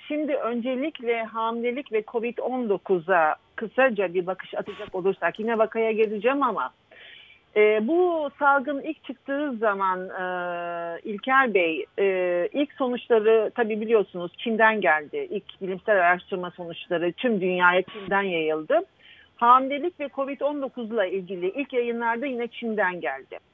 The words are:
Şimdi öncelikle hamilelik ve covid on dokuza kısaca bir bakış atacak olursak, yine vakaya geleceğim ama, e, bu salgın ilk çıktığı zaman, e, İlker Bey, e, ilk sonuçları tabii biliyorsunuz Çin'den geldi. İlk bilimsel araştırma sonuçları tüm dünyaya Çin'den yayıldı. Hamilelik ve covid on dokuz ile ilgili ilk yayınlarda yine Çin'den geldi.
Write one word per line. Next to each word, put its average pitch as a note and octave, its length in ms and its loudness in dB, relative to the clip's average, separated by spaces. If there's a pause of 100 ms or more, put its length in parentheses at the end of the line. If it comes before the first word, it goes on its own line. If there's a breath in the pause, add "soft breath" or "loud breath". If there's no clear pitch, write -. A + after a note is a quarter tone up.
Şimdi D4+ 260 -2
öncelikle A#3+ 920 -4
hamilelik A#3 680 -4
ve G#3+ 200 -2
covid A#3 260 -4
on A#3+ 320 -2
dokuza F3 680 2 (260)
kısaca G#3 520 0
bir F3+ 140 -2
bakış - 280 -8
atacak G3+ 400 -8
olursak, F3+ 440 -2
yine A3 180 -2
vakaya A3+ 340 2
geleceğim A3 520 0
ama, E3 260 -2 (840 soft breath)
e, G#3+ 320 4
bu E4 420 2 (100)
salgın C#4 420 2
ilk D4 220 -10
çıktığı C#4 500 -6
zaman, G3 460 0 (100)
e, F#3 140 -8 (800)
İlker B3 500 2
Bey, E3 320 2 (140)
e, G3+ 60 4 (480)
ilk C#4+ 200 -2
sonuçları A3+ 840 2
tabii A3 260 -2
biliyorsunuz F#3+ 560 0
Çin'den A3 440 2
geldi. D3+ 480 0
İlk - 320 -8
bilimsel F#3+ 340 0
araştırma F3+ 560 0
sonuçları E3+ 600 -4
tüm A3 300 0
dünyaya F3+ 400 4
Çin'den G3 400 -2
yayıldı. D#3+ 580 0 (560 soft breath)
Hamilelik C4+ 640 4
ve C#4+ 160 -6
covid C#4 260 -4
on C#4+ 200 -2
dokuz A#3+ 300 -8
ile G3+ 200 0
ilgili F#3 380 -4
ilk C4+ 240 -6
yayınlarda A#3 520 -2
yine A#3+ 220 -4
Çin'den G3+ 540 -2
geldi. C3+ 380 -8 (140)